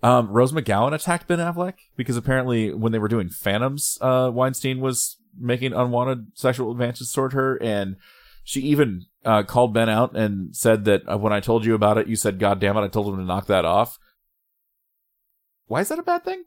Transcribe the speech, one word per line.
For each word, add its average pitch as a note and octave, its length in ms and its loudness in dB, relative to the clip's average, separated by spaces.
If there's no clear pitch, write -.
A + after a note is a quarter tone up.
Um, A#2+ 280 4
Rose B2 240 2
McGowan B2 400 0
attacked E3+ 340 -4
Ben F3 120 0
Affleck F3 340 -4
because B2 180 -2
apparently A#2+ 580 0
when A2 200 -2
they A2+ 60 0
were G#2+ 100 0
doing G#2+ 180 0
Phantoms, A#2+ 720 -4
uh, B2+ 340 2
Weinstein C3 460 -2
was B2+ 380 -4
making B2 360 -2
unwanted A#2+ 600 -2
sexual B2 380 -2
advances A#2+ 400 -4
toward C3+ 220 -2
her, C3 280 -2
and G2+ 360 -2
she - 160 -6
even, C3+ 400 2
uh, G#2+ 180 4
called A#2+ 300 2
Ben A2+ 160 2
out A2+ 260 0
and G2+ 400 -2
said A2 300 2
that, G2+ 160 4
uh, G2+ 60 -2
"When G#2 160 0
I G#2 80 0
told A2+ 240 2
you A2+ 100 4
about G#2 220 4
it, A2 100 0
you A2 80 -2
said, G2+ 240 -2
'God G2 220 2
damn G2+ 160 2
it, G#2+ 40 0
I G2+ 60 0
told G#2 260 -2
him F#2+ 60 -6
to F#2 60 -6
knock F#2 220 -4
that F#2 180 2
off.'" G2 340 0
Why D3 140 -2
is G3+ 80 -2
that D#4+ 100 -4
a E4+ 40 -8
bad F4 200 -2
thing? F#4 240 -8